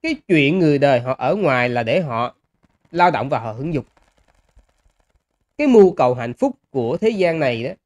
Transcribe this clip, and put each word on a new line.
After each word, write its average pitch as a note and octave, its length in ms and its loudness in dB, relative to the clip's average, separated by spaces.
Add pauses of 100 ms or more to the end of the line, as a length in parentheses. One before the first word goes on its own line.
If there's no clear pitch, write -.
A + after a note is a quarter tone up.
Cái D#4+ 120 -4 (140)
chuyện D#3 300 2
người D3+ 200 2
đời C3+ 220 2
họ B2+ 180 -6
ở C#3 180 -2
ngoài C3 320 0
là A#2+ 140 -2
để B2+ 180 0
họ A#2+ 340 -6 (560)
lao F3 200 2
động B2 180 -4
và C#3 100 -2
họ A2 140 -8
hưởng C#3+ 220 -8
dục. B2+ 120 -6 (1700)
Cái D4 80 0
mưu G3+ 280 6
cầu B2 200 0
hạnh A#2+ 200 -8
phúc C4+ 240 -4 (120)
của B2+ 300 -2
thế A3 100 0
gian F3 300 -2
này A#2+ 240 -2
đó D3+ 60 -6 (160)